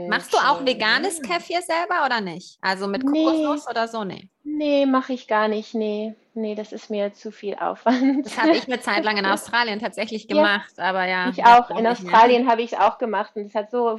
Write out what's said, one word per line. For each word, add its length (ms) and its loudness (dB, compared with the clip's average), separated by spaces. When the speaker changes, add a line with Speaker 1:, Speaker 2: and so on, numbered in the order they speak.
Speaker 1:
Machst 260 -4
du 40 4
auch 280 2
Speaker 2:
ja. 0 -
Speaker 1:
veganes 560 0
Kefir 400 -6
selber 440 -2
oder 140 0
nicht? 420 -10
Also 260 -4
mit 180 -4
Speaker 2:
Nee. 0 -
Speaker 1:
Kokosnuss 640 0
oder 180 -2
so? 160 -8
Nee. 260 -12
Speaker 2:
Nee, 440 0
mach 220 2
ich 180 -8
gar 200 2
nicht. 280 -4
Nee. 400 -4
Nee, 200 -6
das 180 -12
ist 160 -14
mir 240 -4
zu 180 -14
viel 240 -10
Aufwand. 720 0
Speaker 1:
Das 100 -10
habe 200 4
ich 100 -6
eine 120 -4
Zeit 240 -2
lang 140 0
in 80 0
Speaker 2:
<laughs> 0 -
Speaker 1:
Australien 540 0
tatsächlich 480 -6
Speaker 2:
Ja. 0 -
Speaker 1:
gemacht, 520 2
aber 260 0
ja, 280 -2
Speaker 2:
Ich 100 -4
Speaker 1:
das 160 10
Speaker 2:
auch. 100 0
Speaker 1:
brauch 160 -2
Speaker 2:
In 20 4
Speaker 1:
ich 140 -2
nicht. 240 6
Speaker 2:
Australien 240 4
habe 120 2
ich's 120 -6
auch 240 2
gemacht 380 -4
und 120 -8
es 80 -8
hat 160 -6
so 280 -2